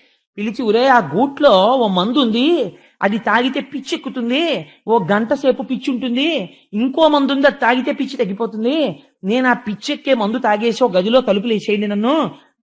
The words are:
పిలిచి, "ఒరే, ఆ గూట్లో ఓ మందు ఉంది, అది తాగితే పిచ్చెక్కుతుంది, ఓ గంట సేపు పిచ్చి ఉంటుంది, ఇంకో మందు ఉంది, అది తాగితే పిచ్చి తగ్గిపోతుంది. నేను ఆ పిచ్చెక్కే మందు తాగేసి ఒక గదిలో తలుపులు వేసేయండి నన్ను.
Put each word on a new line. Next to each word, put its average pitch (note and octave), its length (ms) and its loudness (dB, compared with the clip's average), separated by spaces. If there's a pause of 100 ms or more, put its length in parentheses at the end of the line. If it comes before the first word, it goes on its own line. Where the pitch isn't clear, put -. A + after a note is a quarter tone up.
(380)
పిలిచి, G#3+ 260 -6
"ఒరే, B3 240 2
ఆ C4 100 4
గూట్లో G#3+ 680 2
ఓ A#3+ 220 2
మందు G3 320 0
ఉంది, B3 580 0 (240)
అది G#3 160 0
తాగితే B3 420 0
పిచ్చెక్కుతుంది, C4 1080 -4 (180)
ఓ A3+ 120 2
గంట G#3 340 0
సేపు C4+ 300 0
పిచ్చి C4 300 -4
ఉంటుంది, B3 640 -2 (160)
ఇంకో C4+ 340 2
మందు C#4+ 240 2
ఉంది, C#4 160 2
అది C4 100 2
తాగితే B3+ 340 0
పిచ్చి C#4 260 -6
తగ్గిపోతుంది. A3 840 -2 (200)
నేను B3 260 0
ఆ B3 40 4
పిచ్చెక్కే B3+ 600 -4
మందు A3+ 260 0
తాగేసి G#3+ 440 0
ఒక A#3+ 80 2
గదిలో G3+ 300 2
తలుపులు A3 320 0
వేసేయండి G#3 340 -2
నన్ను. G#3+ 440 0 (320)